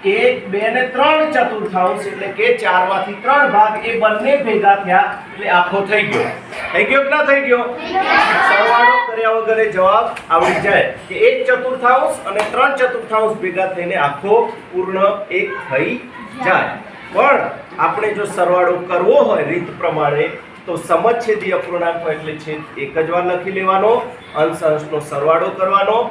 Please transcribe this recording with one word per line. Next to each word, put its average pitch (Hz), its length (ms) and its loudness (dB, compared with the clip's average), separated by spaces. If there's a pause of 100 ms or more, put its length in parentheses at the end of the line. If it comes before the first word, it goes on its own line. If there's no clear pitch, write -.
એક, 226 440 2
બે 208 220 0
ને 254 180 0
ત્રણ 311 440 2
ચતુર્થાંશ 202 720 0
એટલે 196 220 -8
કે 208 200 0 (100)
ચારમાંથી 190 540 0
ત્રણ 262 400 2
ભાગ, 214 340 2
એ 233 140 -2
બંને 214 360 2
ભેગા 208 380 2
થયા 180 280 2 (300)
એટલે 202 180 -6
આખો - 400 2
થઈ 214 120 2
ગયો. - 220 -2 (480)
થઈ 202 120 2
ગયો 277 200 2
કે 277 60 -2
ના 294 140 2
થઈ 277 160 4
ગયો? 247 200 2 (880)
સરવાળો 247 480 4 (100)
કર્યા 226 240 0
વગર 220 300 0
એ 220 120 4
જવાબ 196 340 4 (240)
આવડી 170 300 2
જાય - 280 2 (200)
કે 185 60 -10
એક 247 320 4
ચતુર્થાંશ 254 800 0
અને 208 140 -2 (120)
ત્રણ 269 240 2
ચતુર્થાંશ 220 600 -2
ભેગા 185 300 -2
થઈને 180 300 -6
આખો 208 440 2 (320)
પૂર્ણ 185 260 -4 (320)
એક 185 240 -4 (160)
થઈ 233 300 -2 (440)
જાય. 175 280 0 (400)
પણ 262 280 4 (380)
આપણે 208 360 0
જો 202 120 -4
સરવાળો 180 480 2 (140)
કરવો 190 340 4
હોય 160 220 2
રીત 175 340 -4
પ્રમાણે, 151 480 0 (400)
તો 170 100 -6
સમછેદી 214 760 0
અપૂર્ણાંક 170 500 -4
હોય 160 120 -2
એટલે 151 220 -8
છેદ 151 240 -10 (180)
એક 139 280 -6
જ 170 40 -6
વાર 175 140 0
લખી 180 260 -2
લેવાનો, 190 400 2 (460)
અંશ 156 260 -2
અંશનો 151 380 -2
સરવાળો 156 500 0
કરવાનો 196 460 2 (140)